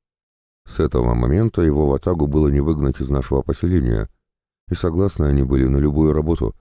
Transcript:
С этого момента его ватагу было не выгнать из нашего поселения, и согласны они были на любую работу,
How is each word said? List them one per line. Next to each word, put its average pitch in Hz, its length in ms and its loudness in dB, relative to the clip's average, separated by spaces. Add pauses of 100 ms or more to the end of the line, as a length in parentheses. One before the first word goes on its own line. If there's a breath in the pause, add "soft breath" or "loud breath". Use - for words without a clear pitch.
(680)
С - 140 -6
этого 62 340 0
момента 85 480 0
его 76 240 2
ватагу 73 400 0
было 73 220 2
не 71 120 2
выгнать 71 400 0
из 65 80 -6
нашего 67 340 -2
поселения, 65 680 -2 (600)
и 87 60 -4
согласны 87 520 0
они 69 180 2
были 67 220 2
на 67 120 2
любую 76 340 2
работу, 76 480 -2